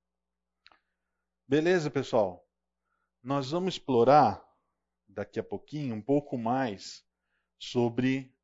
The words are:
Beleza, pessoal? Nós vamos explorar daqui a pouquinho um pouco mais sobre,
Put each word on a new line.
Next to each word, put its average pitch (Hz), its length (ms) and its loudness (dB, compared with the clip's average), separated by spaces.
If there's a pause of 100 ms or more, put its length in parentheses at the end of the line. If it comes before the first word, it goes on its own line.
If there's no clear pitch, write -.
(1500)
Beleza, 156 420 2
pessoal? 120 560 0 (840)
Nós 135 240 -4
vamos 175 240 -2
explorar 123 680 4 (680)
daqui 101 320 -8
a - 20 -10
pouquinho 120 540 -8
um 104 40 -8
pouco 139 380 -2
mais 131 680 -6 (540)
sobre, 127 720 -2 (120)